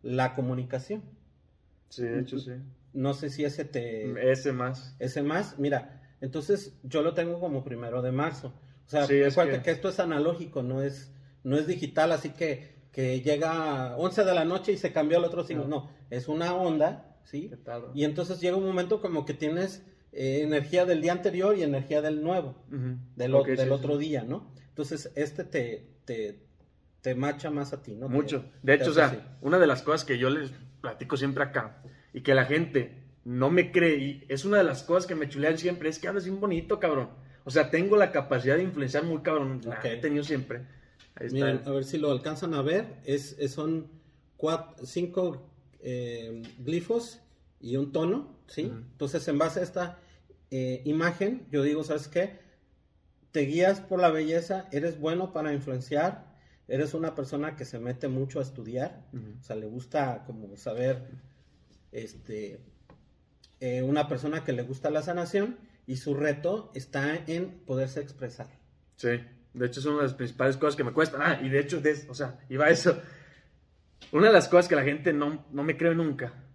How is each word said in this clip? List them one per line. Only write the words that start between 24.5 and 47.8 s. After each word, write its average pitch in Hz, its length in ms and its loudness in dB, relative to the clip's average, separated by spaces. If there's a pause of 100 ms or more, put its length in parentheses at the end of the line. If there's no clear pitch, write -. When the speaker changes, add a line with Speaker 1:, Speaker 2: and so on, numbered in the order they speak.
Speaker 1:
Entonces, 151 460 -8
este 143 280 -4
te, 120 440 -4 (180)
te, 107 340 -6 (640)
te 127 120 -2
macha 147 380 -2
más 143 220 -4
a 139 100 -12
ti, 107 120 -12
¿no? 131 140 -8
Speaker 2:
Mucho. 139 320 0
Speaker 1:
Te, - 300 0
Speaker 2:
De 151 60 8
Speaker 1:
te - 60 2
Speaker 2:
hecho, - 20 2
o 175 40 4
Speaker 1:
hace 151 60 0
Speaker 2:
sea, 156 100 8
Speaker 1:
así. 120 120 -2 (240)
Speaker 2:
una 165 180 4
de 165 80 8
las 131 160 2
cosas 151 220 0
que 127 120 0
yo 127 140 2
les 143 200 -4 (300)
platico 127 360 -4
siempre 139 260 0
acá, 123 400 -4 (280)
y 127 100 -10
que 135 120 4
la 131 120 6
gente 147 580 0 (200)
no 127 280 2
me 175 200 4
cree, 165 280 6
y 139 300 -6
es 135 160 -4
una 202 120 4
de 190 60 8
las 135 180 2
cosas 180 240 2
que 180 80 -6
me 151 160 -4
chulean 156 300 0
siempre, 170 300 -2
es 156 100 -6
que 180 80 -6
hablas 190 180 -2
bien 190 140 -6
bonito, 196 400 -2
cabrón. 139 300 0 (340)
O 135 80 -10
sea, 147 180 6
tengo 196 280 4
la 190 140 6
capacidad 135 440 2
de 180 80 4
influenciar 143 400 -2
muy 165 180 -2
cabrón, 135 440 0
la 113 120 -6
Speaker 1:
Ok. 110 80 -8
Speaker 2:
he 117 120 -2
tenido 147 260 0
siempre. 131 360 -4 (560)
Ahí - 120 -8
está. 127 80 -4
Speaker 1:
Miren, 135 300 2
a 139 60 -4
ver 135 120 0
si 147 140 -4
lo 151 140 0
alcanzan 156 440 -2
a 139 80 0
ver, 190 400 0
es, 139 360 -4
es, 135 120 -2
son 156 360 -4 (500)
cuat-, 160 380 -4 (100)
cinco, 175 680 -4 (300)
eh, 117 600 -8 (180)
glifos 170 600 -2 (400)
y 120 160 -4
un 139 160 0